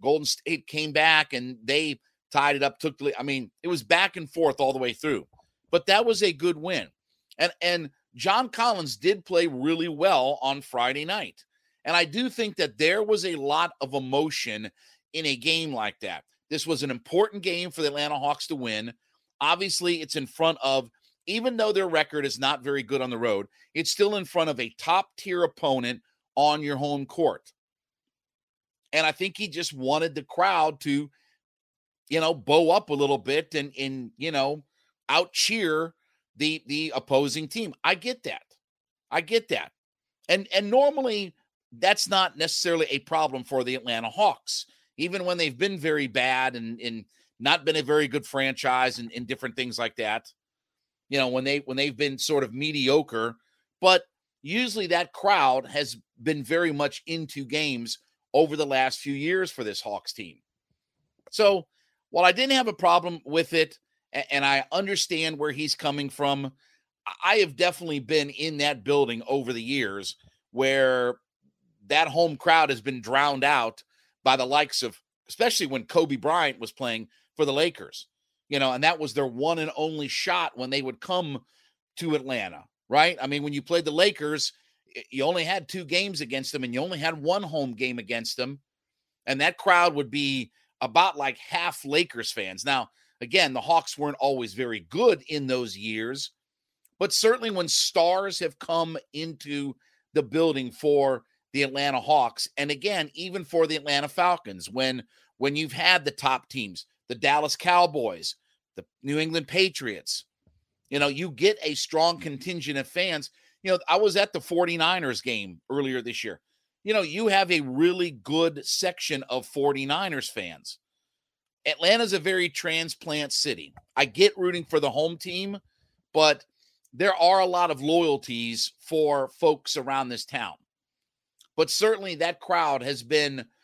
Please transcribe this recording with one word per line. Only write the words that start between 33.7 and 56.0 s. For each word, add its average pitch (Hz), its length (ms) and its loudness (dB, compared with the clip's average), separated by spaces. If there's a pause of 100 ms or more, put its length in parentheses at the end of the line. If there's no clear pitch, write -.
and, 135 400 -8
you 156 140 -6
know, 143 320 -2 (460)
out 156 240 2
cheer 165 600 0 (440)
the, 156 320 -2
the 151 260 -4
opposing 143 540 0
team. 208 340 -6
I 180 140 2
get 240 260 -8
that. - 220 -10 (640)
I 151 120 0
get 220 260 0
that. 98 240 -4 (560)
And, 196 260 2
and 202 160 2
normally 254 640 2 (380)
that's 185 360 2
not 190 300 0
necessarily 165 520 0
a 139 100 -2
problem 135 420 -2
for 131 220 -2
the 127 100 -2
Atlanta 117 340 -4
Hawks, - 580 -2 (300)
even 180 280 -4
when 180 120 0
they've 151 220 -2
been 190 200 -2
very 151 280 -2
bad 127 480 0
and, 113 260 -10
and 113 240 -8 (360)
not 143 240 2
been 156 120 2
a 151 60 0
very 147 240 2
good 139 180 -4
franchise 127 760 0
and, 117 120 -12
and 120 140 -10
different 120 300 -8
things 123 220 -6
like 113 180 -4
that. 110 360 -4 (760)
You 139 100 -2
know, 131 100 2
when 127 160 -2
they, 139 140 0
when 135 180 -6
they've 139 200 -2
been 139 220 -2
sort 143 260 0
of 110 100 -8
mediocre, 135 840 0 (440)
but 185 220 8 (400)
usually 208 460 -2
that 170 240 0
crowd 139 540 4
has 131 300 -4 (260)